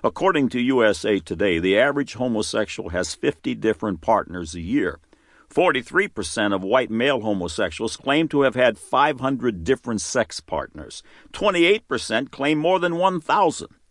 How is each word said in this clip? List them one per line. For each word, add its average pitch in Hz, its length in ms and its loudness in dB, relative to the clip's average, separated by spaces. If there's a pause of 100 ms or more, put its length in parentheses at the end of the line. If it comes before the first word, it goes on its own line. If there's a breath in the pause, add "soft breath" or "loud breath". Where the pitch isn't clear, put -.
According 151 480 0
to 127 100 -4
U 123 240 2
S 104 200 2
A 107 140 2
Today, 87 400 0
the 95 200 4
average 139 360 0
homosexual 107 760 -4
has 90 260 -4
fifty 131 400 -4
different 104 440 -2
partners 87 540 -2
a 87 60 -10
year. 92 400 -2 (500 soft breath)
Forty-three 170 560 0
percent 104 480 -2
of 95 80 -2
white 110 300 2
male 123 300 0
homosexuals 98 760 -4
claim 151 320 0
to 143 140 2
have 131 120 2
had 127 240 4
five 139 400 0
hundred 120 460 -2
different 120 360 -2
sex - 380 -2
partners. - 640 -10 (300 soft breath)
Twenty-eight 190 560 2
percent 127 420 -2
claim 151 280 0
more 175 200 2
than 170 180 0
one 180 240 0
thousand. - 540 0 (160)